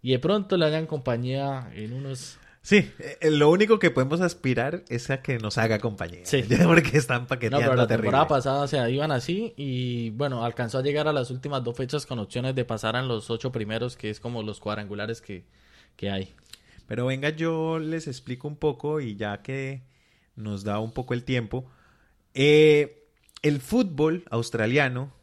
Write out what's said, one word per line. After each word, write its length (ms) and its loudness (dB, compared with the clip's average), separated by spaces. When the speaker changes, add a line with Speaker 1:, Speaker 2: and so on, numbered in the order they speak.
Speaker 1:
y 100 0
de 80 4
pronto 380 2
le 80 4
hagan 220 0
compañía 880 -4
en 180 -10
unos 440 -10
Speaker 2:
Sí, 380 6
eh, 220 -12
eh, 100 4
lo 180 8
único 300 8
que 100 4
podemos 300 0
aspirar 720 -2
es 200 -6
a 120 -2
que 180 -2
nos 180 -4
haga 220 2
compañía. 460 -6
Speaker 1:
Sí. 180 0
Speaker 2:
<laughs> 220 4
Porque 320 4
están 240 0
Speaker 1:
No, 60 -10
Speaker 2:
paqueteando 320 -2
Speaker 1:
pero 60 4
la 120 4
Speaker 2:
terrible. 220 0
Speaker 1:
temporada 180 4
pasada, 360 0
o 40 -4
sea, 220 0
iban 220 -2
así 440 -4
y, 560 -4
bueno, 320 -4
alcanzó 360 -2
a 40 -2
llegar 240 0
a 60 2
las 180 -2
últimas 320 -6
dos 140 -6
fechas 280 -4
con 140 -8
opciones 360 -4
de 100 0
pasar 320 -2
en 100 -2
los 220 -4
ocho 220 -4
primeros, 440 -4
que 140 -6
es 100 -8
como 240 -6
los 160 -8
cuadrangulares 640 -6
que, 240 -14
que 160 -4
hay. 220 -6
Speaker 2:
Pero 200 -4
venga, 240 0
yo 500 -2
les 280 -6
explico 400 -10
un 100 -8
poco 420 -2
y 160 -6
ya 260 -6
que 420 -8
nos 300 -8
da 140 -2
un 120 -6
poco 220 -6
el 100 -4
tiempo, 420 -2
eh, 760 6
el 200 2
fútbol 680 0
australiano 840 0